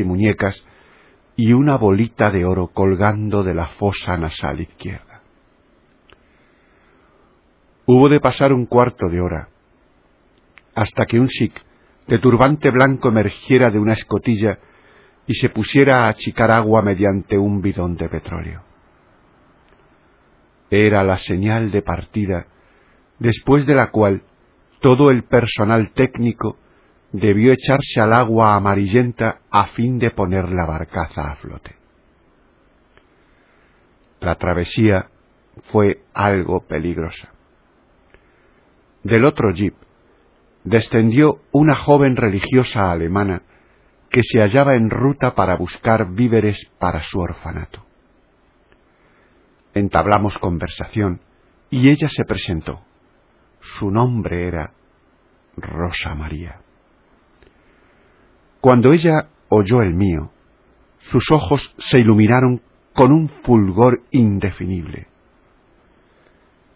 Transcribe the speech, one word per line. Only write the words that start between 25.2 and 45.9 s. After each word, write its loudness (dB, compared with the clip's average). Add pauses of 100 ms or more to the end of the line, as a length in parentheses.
personal 0
técnico -4 (560)
debió 2
echarse -2
al 2
agua 2
amarillenta -2 (100)
a 0
fin -4
de -2
poner -4
la -2
barcaza -8
a -12
flote. -20 (2500)
La -4
travesía -2 (540)
fue 0 (100)
algo -2
peligrosa. -8 (1700)
Del 2
otro 0
jeep -4 (920)
descendió 2 (120)
una 4
joven 2
religiosa 0
alemana -2 (680)
que 2
se 0
hallaba 2
en 0
ruta -2
para 0
buscar -4